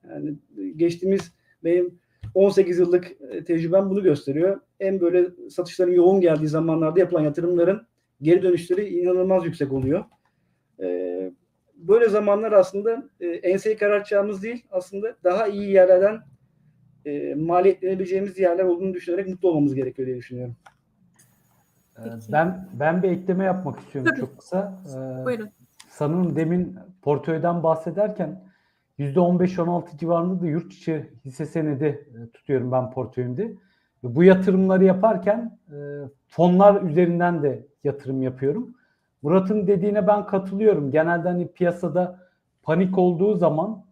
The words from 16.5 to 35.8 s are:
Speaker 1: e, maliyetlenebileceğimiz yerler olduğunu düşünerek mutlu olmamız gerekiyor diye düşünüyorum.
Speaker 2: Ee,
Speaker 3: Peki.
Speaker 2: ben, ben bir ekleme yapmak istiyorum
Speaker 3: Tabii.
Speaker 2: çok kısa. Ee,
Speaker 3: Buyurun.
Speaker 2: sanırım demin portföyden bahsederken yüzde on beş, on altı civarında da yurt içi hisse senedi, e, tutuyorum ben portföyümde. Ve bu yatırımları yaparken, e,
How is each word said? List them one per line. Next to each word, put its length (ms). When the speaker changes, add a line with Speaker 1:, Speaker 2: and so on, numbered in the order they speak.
Speaker 1:
e, 300
maliyetlenebileceğimiz 1040
yerler 240
olduğunu 300
düşünerek 340
mutlu 220
olmamız 260
gerekiyor 320
diye 100
düşünüyorum. 380
Speaker 2:
Ee, 60
Speaker 3:
Peki. 280
Speaker 2:
ben, 420
ben 300
bir 80
ekleme 320
yapmak 360
istiyorum 320
Speaker 3:
Tabii. 80
Speaker 2:
çok 180
kısa. 520
Ee, 360
Speaker 3:
Buyurun. 240
Speaker 2:
sanırım 460
demin 400
portföyden 640
bahsederken 800
yüzde 220
on 200
beş, 200
on 80
altı 300
civarında 440
da 60
yurt 260
içi 360
hisse 200
senedi, 400
e, 440
tutuyorum 420
ben 200
portföyümde. 520
Ve 120
bu 80
yatırımları 600
yaparken, 760
e, 80